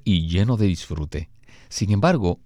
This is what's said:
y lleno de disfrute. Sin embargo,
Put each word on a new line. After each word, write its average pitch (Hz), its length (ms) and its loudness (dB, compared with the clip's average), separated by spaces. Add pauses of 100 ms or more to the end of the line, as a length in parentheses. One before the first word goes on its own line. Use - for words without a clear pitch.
y 85 240 2
lleno 98 280 2
de 107 120 2
disfrute. 78 640 -6 (380)
Sin - 240 -4
embargo, 104 540 2